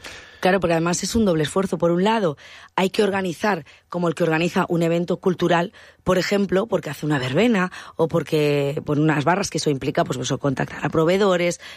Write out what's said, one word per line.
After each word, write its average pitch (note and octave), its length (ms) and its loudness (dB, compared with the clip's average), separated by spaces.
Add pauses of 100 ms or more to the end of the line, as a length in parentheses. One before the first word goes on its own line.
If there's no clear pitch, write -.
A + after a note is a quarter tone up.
(400)
Claro, F#3 200 2
porque E3+ 140 0
además E3+ 280 0
es G3 120 -6
un A3+ 100 2
doble E3 180 2
esfuerzo. F#3 360 -2
Por E3+ 120 2
un F3 140 2
lado, G#3 320 0 (400)
hay F#3 140 2
que - 120 0
organizar F#3+ 640 -2 (240)
como F3 200 -2
el D#3+ 60 0
que F3+ 100 0
organiza E3 440 0
un E3+ 140 0
evento E3+ 340 0
cultural, F3 560 0 (300)
por F#3 160 2
ejemplo, G3 480 0
porque E3 240 -2
hace D3 160 -8
una D3+ 120 0
verbena F#3 540 0 (240)
o E3 120 0
porque D3 760 0
pone D3 160 0
unas D3+ 240 2
barras, F3+ 240 2
que - 80 -6
eso D#3 140 0
implica, D3 340 -2
pues, E3+ 140 -4
eso, C3 180 -2
contactar C#3 480 -4
a D3+ 60 -2
proveedores, F3 720 2 (140)